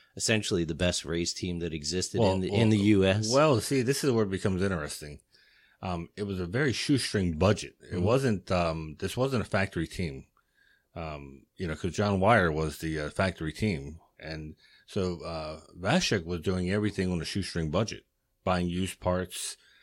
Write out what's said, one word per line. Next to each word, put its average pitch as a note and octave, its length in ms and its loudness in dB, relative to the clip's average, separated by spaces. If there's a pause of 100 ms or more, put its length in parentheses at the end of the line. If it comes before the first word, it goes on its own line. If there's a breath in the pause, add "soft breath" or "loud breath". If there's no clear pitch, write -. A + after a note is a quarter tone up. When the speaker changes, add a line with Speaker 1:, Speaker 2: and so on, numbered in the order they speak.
(160 soft breath)
Speaker 1:
essentially G2 500 0
the D#2+ 100 -4
best F2+ 300 0
race E2+ 280 -2
team F2+ 260 -6
that E2+ 140 -6
existed E2 460 -4
Speaker 2:
Well, G2+ 140 4
Speaker 1:
in F#2 80 0
the, F#2 100 -2
Speaker 2:
well, G#2 100 2
Speaker 1:
in A2 80 6
the G#2+ 80 6
U G2+ 280 6
S. G#2+ 260 2
Speaker 2:
well, C#3 300 6
see, C3+ 200 0
this C3 220 0
is C#3+ 80 2
where A2+ 140 4
it G2 40 -2
becomes F#2+ 320 0
interesting. D2+ 600 -4 (600 soft breath)
Um, F2 360 -6
it G#2 60 -6
was G2 160 -4
a F2+ 60 -4
very A#2+ 280 0
shoestring F#2+ 640 0
budget. F2+ 420 2
It - 140 -8
Speaker 1:
Mm-hmm. F2 80 0
Speaker 2:
wasn't, A2 480 2
um, D#2+ 480 0
this F#2+ 160 -6
wasn't B2+ 260 0
a - 80 -8
factory F#2 380 -2
team, D2 400 -8 (680)
um, C#2+ 480 -12 (120)
you F#2+ 100 -6
know, D#2 100 -4
'cause E2 180 -6
John G#2 260 0
Wyer G2 320 6
was D2+ 280 -2
the, D#2+ 200 -4
uh, D2+ 100 -6
factory E2+ 440 -2
team. D#2+ 460 -4 (200)
And D#2 360 -10 (300 soft breath)
so, F2+ 380 -2
uh, D#2 380 -8 (180)
Vasek G#2+ 460 0
was E2+ 160 -4
doing F2+ 280 0
everything G2+ 400 0
on F2 120 0
a D2 40 -6
shoestring E2+ 460 -2
budget, G2+ 320 -2 (400)
buying F2+ 240 2
used F2+ 320 -4
parts, - 560 -2 (280 soft breath)